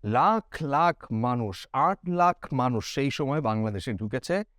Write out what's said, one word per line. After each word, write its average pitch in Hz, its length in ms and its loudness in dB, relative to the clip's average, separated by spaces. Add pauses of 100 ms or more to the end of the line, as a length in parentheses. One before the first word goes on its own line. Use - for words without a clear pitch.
লাখ 180 580 2
লাখ 160 500 0
মানুষ, 113 640 -2
আট 170 360 0
লাখ 175 440 2
মানুষ 123 400 0
সেই 139 180 0
সময় 147 300 -2
বাংলাদেশে 110 520 -2
ঢুকেছে 127 500 -2 (160)